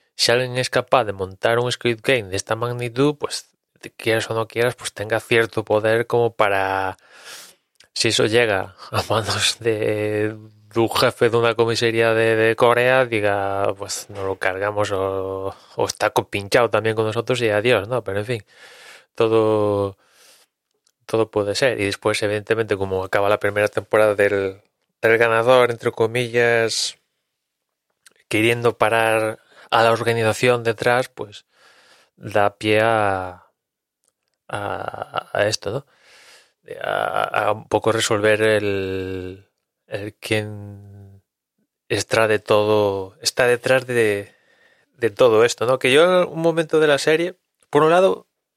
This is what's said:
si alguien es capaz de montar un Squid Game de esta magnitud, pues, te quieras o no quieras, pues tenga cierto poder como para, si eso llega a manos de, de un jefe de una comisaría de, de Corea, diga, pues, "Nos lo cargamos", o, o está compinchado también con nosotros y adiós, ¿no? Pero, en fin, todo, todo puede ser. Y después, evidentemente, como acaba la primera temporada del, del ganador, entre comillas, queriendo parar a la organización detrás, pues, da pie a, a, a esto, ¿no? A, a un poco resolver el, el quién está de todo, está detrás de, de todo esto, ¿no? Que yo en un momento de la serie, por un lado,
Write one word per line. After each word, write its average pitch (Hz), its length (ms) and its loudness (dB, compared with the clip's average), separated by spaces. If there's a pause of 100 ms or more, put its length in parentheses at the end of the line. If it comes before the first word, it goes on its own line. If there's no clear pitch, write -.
(160)
si - 160 0
alguien 123 260 0
es 127 120 -2
capaz 127 360 0
de 104 80 -6
montar 98 460 -2
un 123 120 -2
Squid 117 320 -4
Game 117 260 0
de 90 60 -6
esta 110 200 -6
magnitud, 123 640 -2
pues, - 320 -10 (320)
te - 100 -18
quieras 113 380 -2
o 113 40 -6
no 113 140 -4
quieras, 120 280 -4
pues - 180 -12
tenga 110 260 -4
cierto 113 460 0
poder 110 420 0
como 120 280 0
para, 95 600 0 (960)
si - 160 0
eso 120 160 2
llega 104 500 0 (160)
a 101 180 -4
manos 104 500 -2
de, 107 760 -2 (380)
de 117 60 0
un 113 100 2
jefe 123 400 2
de 113 80 2
una 117 180 2
comisaría 113 580 2
de, 113 220 2
de 110 200 2
Corea, 123 500 4
diga, 101 720 -2
pues, 101 320 -10
"Nos 101 160 -10
lo 95 120 -4
cargamos", 101 540 -2
o, 95 640 -4 (200)
o - 100 -2
está - 260 -2
compinchado 110 580 0
también 110 260 -2
con 110 100 0
nosotros 113 360 -4
y 113 80 2
adiós, 104 380 0
¿no? 120 160 -4
Pero, 98 160 -6
en 104 60 -6
fin, 117 200 -8 (720)
todo, 107 840 2 (1080)
todo 110 260 0
puede 101 240 -2
ser. 117 240 0
Y 104 60 -2
después, 107 380 -2
evidentemente, 107 540 -2
como 95 260 -4
acaba 101 260 0
la 104 100 2
primera 104 280 0
temporada 107 480 0
del, 98 460 0 (400)
del 113 160 4
ganador, 117 540 4
entre 117 200 -4
comillas, 117 1080 0 (1300)
queriendo 117 500 0
parar 110 640 0 (300)
a 113 140 4
la 113 80 4
organización 117 720 0
detrás, 120 460 -2
pues, - 360 -16 (720)
da 101 420 -2
pie 107 240 2
a, 98 640 -2 (1000)
a, - 880 -8
a 104 140 0
esto, 107 240 -6
¿no? 139 140 -8 (960)
A, - 640 -2
a 107 40 2
un 107 160 -8
poco 110 240 0
resolver 107 500 0
el, 95 1040 -2 (420)
el 104 280 -10
quién 101 1080 -8 (680)
está - 380 0
de 107 120 2
todo, 104 840 0
está - 260 0
detrás 123 380 0
de, 110 480 0 (640)
de 113 120 0
todo 110 340 4
esto, 117 220 0
¿no? 127 140 0
Que 127 120 0
yo 175 320 4
en - 60 -6
un 160 120 -8
momento 160 380 0
de 156 80 4
la 143 120 4
serie, 165 360 0 (340)
por 147 140 4
un 156 80 4
lado, 185 360 2 (300)